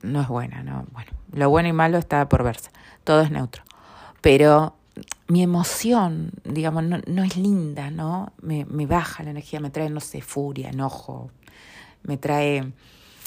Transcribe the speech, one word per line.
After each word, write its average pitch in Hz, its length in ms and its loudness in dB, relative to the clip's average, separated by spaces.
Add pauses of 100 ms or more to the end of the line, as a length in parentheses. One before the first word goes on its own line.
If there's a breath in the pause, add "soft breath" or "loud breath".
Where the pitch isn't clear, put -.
no 139 180 -2
es 131 80 -2
buena, 123 340 -6
¿no? 131 300 -10
Bueno, 117 180 -16 (220)
lo 143 160 2
bueno 170 220 4
y - 20 0
malo 165 240 2
está 147 320 0
por 127 140 2
verse, - 280 -4 (340 loud breath)
todo 156 180 6
es 151 80 2
neutro. 135 320 -6 (580 loud breath)
Pero 151 560 6 (520)
mi 175 140 4
emoción, 175 920 0 (120)
digamos, 160 400 -2
no, 175 220 -2
no 185 160 -2
es 185 160 -2
linda, 156 520 -2
¿no? 160 420 -6 (100)
Me, 151 240 -4
me 147 200 -4
baja 165 360 -2
la 151 80 -10
energía, 147 300 -10
me 143 100 -8
trae, 156 180 -4
no 151 120 -6
sé, - 200 -12
furia, 135 500 -8
enojo, 131 600 -8 (720 loud breath)
me 143 160 -6
trae, 143 540 -2 (540 loud breath)